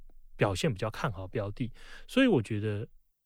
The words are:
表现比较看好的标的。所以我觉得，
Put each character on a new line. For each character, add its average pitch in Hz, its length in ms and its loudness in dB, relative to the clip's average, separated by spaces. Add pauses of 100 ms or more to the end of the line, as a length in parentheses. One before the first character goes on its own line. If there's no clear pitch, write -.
(340)
表 104 180 4
现 131 200 2
比 95 40 -6
较 110 140 -2
看 - 220 -2
好 92 100 -8
的 92 60 -8
标 101 240 -2
的。 127 180 -4 (380)
所 269 160 6
以 - 20 8
我 160 160 6
觉 104 160 -2
得， 104 300 -2 (380)